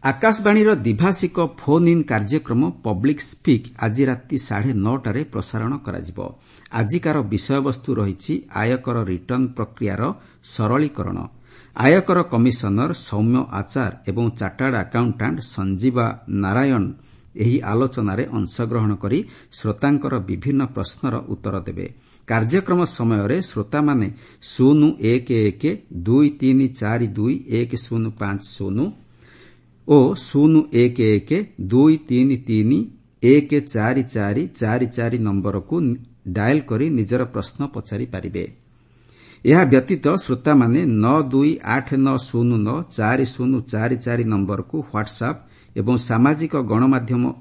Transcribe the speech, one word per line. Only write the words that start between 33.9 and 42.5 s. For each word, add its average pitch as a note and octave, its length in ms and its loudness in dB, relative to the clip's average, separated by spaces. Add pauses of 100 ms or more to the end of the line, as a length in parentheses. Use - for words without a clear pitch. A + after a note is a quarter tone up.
ଚାରି G#2+ 440 -2
ଚାରି A#2+ 400 -2
ଚାରି A#2 320 -4
ନମ୍ବରକୁ G2 560 -2 (520)
ଡାଏଲ A2 320 0
କରି A#2+ 300 -2
ନିଜର B2 360 0
ପ୍ରଶ୍ନ A2 420 -8
ପଚାରିପାରିବେ। G#2 800 -8 (1000)
ଏହା D#3+ 180 8
ବ୍ୟତୀତ C3+ 420 2 (100)
ଶ୍ରୋତାମାନେ C3+ 680 2 (140)
ନଅ A#2 280 4
ଦୁଇ C3+ 280 2 (140)
ଆଠ B2+ 280 -2
ନଅ C3+ 240 2
ଶୂନ A#2+ 400 0